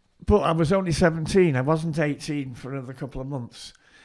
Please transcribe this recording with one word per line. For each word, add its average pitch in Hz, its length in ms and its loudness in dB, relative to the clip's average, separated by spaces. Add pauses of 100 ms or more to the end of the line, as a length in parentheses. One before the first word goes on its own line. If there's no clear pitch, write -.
(260)
but 202 140 6
I 151 120 2
was 160 220 2
only 190 180 0
seventeen. 160 640 4
I 127 60 0
wasn't 160 360 0
eighteen 147 560 -4
for 127 200 -12
another 131 180 -10
couple 131 300 -10
of 127 40 -10
months. 131 460 -10 (320)